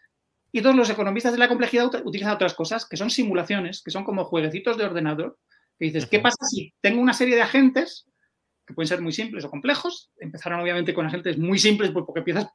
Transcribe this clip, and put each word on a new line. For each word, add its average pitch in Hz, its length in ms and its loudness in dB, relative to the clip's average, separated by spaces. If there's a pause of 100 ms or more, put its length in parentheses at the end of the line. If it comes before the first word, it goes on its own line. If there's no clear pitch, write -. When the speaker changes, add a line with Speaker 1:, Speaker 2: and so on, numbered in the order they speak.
(500)
Speaker 1:
Y 226 120 -2
todos 262 120 6
los 240 140 6
economistas 214 440 0
de 240 60 -2
la 240 100 6
complejidad 247 360 2
ut-, 247 220 -2
utilizan 208 260 -2
otras 190 220 0
cosas, 160 340 -6
que - 80 -10
son 202 140 -2
simulaciones, 190 720 -2
que - 80 -12
son 190 140 -6
como 196 200 -2
jueguecitos 175 540 -2
de 214 60 0
ordenador, 170 540 -4 (400)
que 165 60 -4
dices, 156 220 -2
¿qué - 100 2
Speaker 2:
Ujú. 214 60 2
Speaker 1:
pasa 247 240 2
si 185 340 -6
tengo 220 180 2
una 247 140 4
serie 254 240 2
de 233 60 6
agentes 269 640 4 (600)
que - 60 -18
pueden 160 160 -2
ser 175 140 -2
muy 165 100 -4
simples 214 320 -6
o 147 60 -10
complejos? - 640 -4
Empezaron, 165 440 -8
obviamente, 175 340 -2
con 165 100 -2
agentes 160 320 -4
muy 175 220 0
simples, 208 320 4
pues, 156 160 -4
porque 156 140 -6
empiezas 170 340 -2